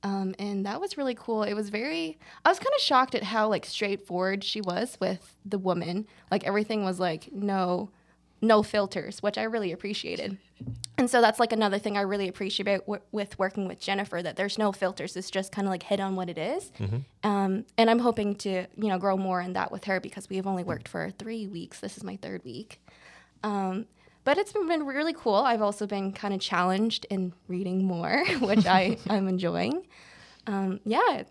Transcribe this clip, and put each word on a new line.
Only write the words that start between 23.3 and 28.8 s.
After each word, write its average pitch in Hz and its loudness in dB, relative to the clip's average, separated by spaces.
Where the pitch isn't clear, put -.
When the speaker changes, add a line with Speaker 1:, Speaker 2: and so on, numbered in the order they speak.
Speaker 1:
Um, 196 -2
but 294 4
it's 392 -2
been, 403 0
been 320 0
really 285 0
cool. 226 2
I've 233 4
also 208 0
been 196 -2
kinda 196 -4
challenged 190 0
in 185 -2
reading 185 0
more, 185 2
<laughs> 349 0
which 208 6
I, 190 6